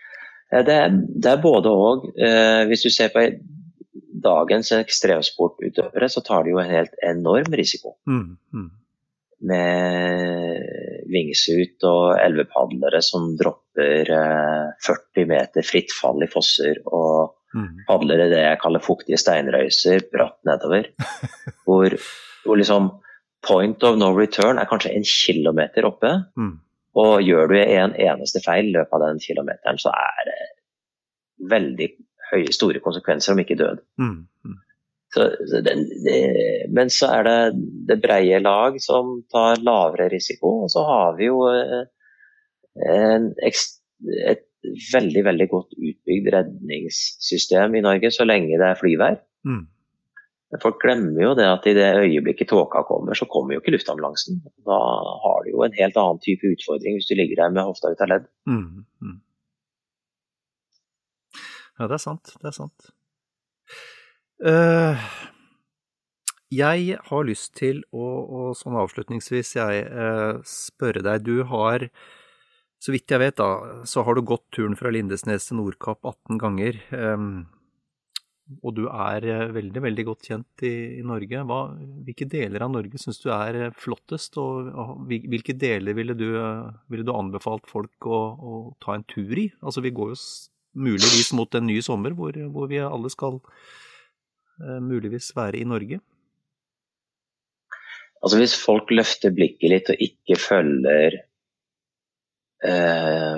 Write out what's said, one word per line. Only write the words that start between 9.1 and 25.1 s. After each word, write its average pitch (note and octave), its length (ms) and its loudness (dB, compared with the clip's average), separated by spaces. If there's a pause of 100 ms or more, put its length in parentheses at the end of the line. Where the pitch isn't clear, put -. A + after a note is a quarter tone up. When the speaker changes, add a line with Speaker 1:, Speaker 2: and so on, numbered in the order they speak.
Speaker 1:
Med F2 1600 -2
vingsut E2+ 800 0
og F2 320 4
elvepadlere D2 840 2
som E2+ 340 -2
dropper, D2+ 720 0
eh, D#2 580 2 (120)
førti - 480 -2
meter D#2 360 2
fritt - 300 -2
fall C#2 300 0
i E2 80 -4
fosser, D2+ 520 0
og D#2+ 500 2 (200)
Speaker 2:
Mm. G2 320 -8
Speaker 1:
padler E2 340 4
i E2+ 100 6
det E2+ 120 4
jeg D#2 180 4
kaller E2 240 0
fuktige - 340 -2
steinrøyser, D2 920 2
bratt - 320 0
nedover. D#2 480 0 (100)
Speaker 2:
<laughs> - 640 -12
Speaker 1:
Hvor, F#2+ 300 6 (480)
hvor G#2+ 180 2
liksom G2+ 300 4 (540)
point G2+ 400 2
of A#2 140 6
no G2 140 6
return G#2+ 480 4
er G2+ 60 0
kanskje - 260 -2
en G#2 140 -2
kilometer D#2+ 800 2